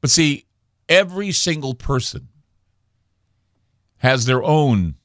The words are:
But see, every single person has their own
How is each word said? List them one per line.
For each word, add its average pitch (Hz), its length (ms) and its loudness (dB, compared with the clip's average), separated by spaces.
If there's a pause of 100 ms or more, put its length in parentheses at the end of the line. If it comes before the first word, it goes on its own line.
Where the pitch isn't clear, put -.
But 127 80 -2
see, 151 340 0 (460)
every 185 420 2
single 151 400 -4
person 127 560 -6 (1700)
has 131 280 2
their 127 160 0
own 120 640 0